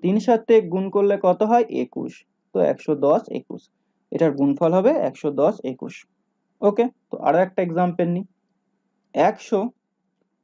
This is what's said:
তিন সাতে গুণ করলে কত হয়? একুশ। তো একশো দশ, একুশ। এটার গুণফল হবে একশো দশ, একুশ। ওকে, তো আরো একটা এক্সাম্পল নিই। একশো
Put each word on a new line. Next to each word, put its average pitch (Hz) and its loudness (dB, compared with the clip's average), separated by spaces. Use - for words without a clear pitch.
তিন 185 0
সাতে 226 2
গুণ 180 -4
করলে 202 2
কত 180 2
হয়? 233 2
একুশ। - -8
তো 190 -2
একশো 151 0
দশ, 143 2
একুশ। - -12
এটার 156 0
গুণফল 143 0
হবে 190 2
একশো 147 -6
দশ, 143 0
একুশ। - -10
ওকে, 208 2
তো - -12
আরো 151 2
একটা 190 0
এক্সাম্পল 175 -2
নিই। 175 -4
একশো 190 0